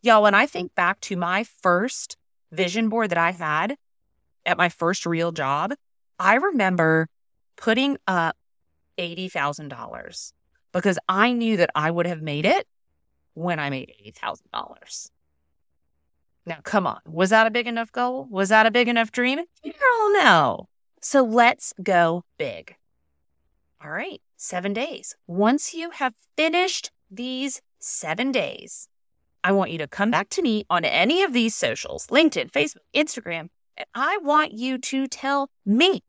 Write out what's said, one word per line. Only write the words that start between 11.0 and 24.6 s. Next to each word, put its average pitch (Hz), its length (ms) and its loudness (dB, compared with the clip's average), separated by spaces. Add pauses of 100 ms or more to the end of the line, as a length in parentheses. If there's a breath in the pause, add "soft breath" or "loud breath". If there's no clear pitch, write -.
I 208 240 2
knew 226 260 0
that 170 180 2
I 156 160 0
would 170 140 -2
have 170 160 -6
made 147 220 -4
it 285 220 2 (680)
when 165 260 -4
I 143 100 -4
made 131 260 -10
eighty 104 140 -20
thousand - 400 -12
dollars. - 600 -12 (1300)
Now, 165 180 -8
come 190 240 0
on. - 200 -4
Was 175 240 0
that 220 160 6
a 226 40 0
big 233 180 -2
enough 233 240 -6
goal? 254 360 -4
Was 196 200 -2
that 220 180 6
a 226 40 4
big 240 180 2
enough 233 240 0
dream? 254 260 0 (240)
Hell 480 500 2
no. 175 560 4 (320)
So 277 220 2
let's 233 500 2 (100)
go 175 420 2 (120)
big. 104 380 -8 (1080)
All 147 80 -14
right, 269 300 -8 (160)
seven 185 360 -6